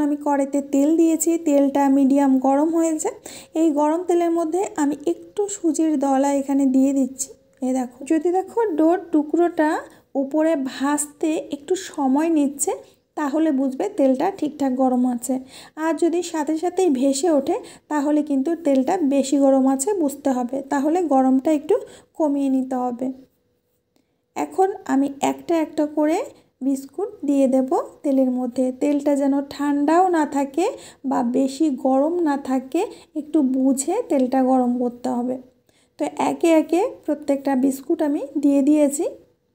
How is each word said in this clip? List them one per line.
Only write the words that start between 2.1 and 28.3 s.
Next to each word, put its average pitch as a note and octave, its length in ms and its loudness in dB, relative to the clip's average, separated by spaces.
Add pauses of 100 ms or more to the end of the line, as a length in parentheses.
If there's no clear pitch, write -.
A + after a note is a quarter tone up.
গরম C#4+ 300 2
হয়েছে। E4 320 0 (520)
এই E4 60 4 (120)
গরম D4+ 280 2
তেলের F4 320 2
মধ্যে E4+ 220 -2 (220)
আমি C#4+ 120 0 (160)
একটু - 300 -6 (140)
সুজির D#4+ 360 0 (140)
দলা C#4 240 2 (100)
এখানে C#4 240 0 (120)
দিয়ে C4 220 4
দিচ্ছি। C4 320 -2 (360)
এই B3+ 120 -2
দেখো, B3 200 -8 (140)
যদি D#4+ 260 0
দেখো F#4+ 220 -4 (200)
ডোর E4 180 4 (140)
টুকরোটা D#4+ 580 0 (520)
উপরে D#4 300 0 (220)
ভাজতে D4 580 -4 (240)
একটু - 180 -6 (180)
সময় C#4+ 460 0
নিচ্ছে, C#4+ 340 -2 (460)
তাহলে D#4 320 0 (100)
বুঝবে C4+ 260 -2 (120)
তেলটা C4+ 300 2 (120)
ঠিকঠাক C#4 320 -4 (100)
গরম B3+ 220 2 (100)
আছে। B3+ 220 -4 (480)
আর D#4+ 100 0 (100)
যদি E4 160 0 (120)
সাথে D#4 220 -2 (100)
সাথেই F4+ 260 0 (100)
ভেসে C#4 380 2
ওঠে, D4 180 0 (360)
তাহলে D4 280 0 (100)
কিন্তু C#4 220 0 (140)
তেলটা C#4 300 2 (180)
বেশি C#4 300 2
গরম C4+ 300 6
আছে C4+ 160 -2 (120)
বুঝতে C#4+ 360 -2
হবে, B3 200 -4 (140)
তাহলে D4 280 0 (140)
গরমটা C4 360 4 (100)
একটু D4+ 160 0 (420)
কমিয়ে C#4+ 380 0
নিতে C4 280 -2
হবে। B3 240 -4 (1300)
এখন D4+ 340 0 (240)
আমি C#4 140 2 (240)
একটা E4+ 220 -4 (120)
একটা D#4 180 -2 (140)
করে D#4 200 2 (440)
বিস্কুট C4+ 480 -4 (180)
দিয়ে C#4 280 4
দেব C4 140 0 (340)
তেলের C4+ 360 2